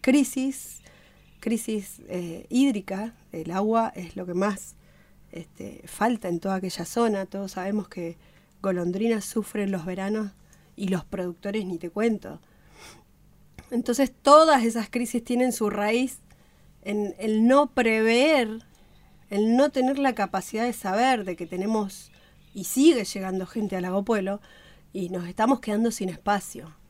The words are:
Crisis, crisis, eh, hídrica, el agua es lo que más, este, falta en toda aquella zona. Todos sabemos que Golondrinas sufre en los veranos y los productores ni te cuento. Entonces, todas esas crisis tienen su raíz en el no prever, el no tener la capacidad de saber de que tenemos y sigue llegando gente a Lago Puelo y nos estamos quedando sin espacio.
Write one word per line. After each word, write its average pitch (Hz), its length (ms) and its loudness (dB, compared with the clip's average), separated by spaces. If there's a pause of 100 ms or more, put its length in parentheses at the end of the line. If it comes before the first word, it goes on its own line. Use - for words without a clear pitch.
Crisis, 269 800 0 (600)
crisis, 220 680 -4
eh, 175 420 -10
hídrica, 226 640 0 (180)
el 160 180 -8
agua 220 460 0
es 170 200 -12
lo 180 100 -8
que 180 80 -8
más, 196 400 -2 (580)
este, - 540 -16
falta 220 420 -2
en 175 100 -2
toda 190 180 -2
aquella 185 280 -6
zona. 214 420 0
Todos 196 260 -10
sabemos 196 360 -4
que 170 280 -10 (440)
Golondrinas 196 640 0
sufre - 400 -4
en 196 80 -2
los 175 140 -4
veranos 196 460 -4 (440)
y 202 120 -6
los 185 160 -2
productores 190 600 -6
ni 180 140 -6
te 170 120 -8
cuento. 208 500 -2 (1300)
Entonces, 254 420 0 (100)
todas 285 420 8
esas 226 260 -2
crisis 240 340 -4
tienen 247 280 2
su 220 180 -2
raíz 214 480 0 (640)
en 208 360 -4
el 220 280 4
no 277 240 8
prever, 226 920 4 (680)
el 220 260 2
no 285 140 4
tener 269 280 0
la 269 160 2
capacidad 202 500 -4
de 247 100 -2
saber 220 500 0
de 180 120 -6
que 175 100 -10
tenemos 196 640 -4 (440)
y 185 100 -10
sigue 269 400 4
llegando 190 420 -6
gente 208 300 -4
a 180 40 -2
Lago 185 240 -2
Puelo 202 360 -2 (520)
y 180 160 -6
nos 175 180 -6
estamos 220 340 2
quedando 226 300 0
sin 196 200 -6
espacio. 175 640 -6 (140)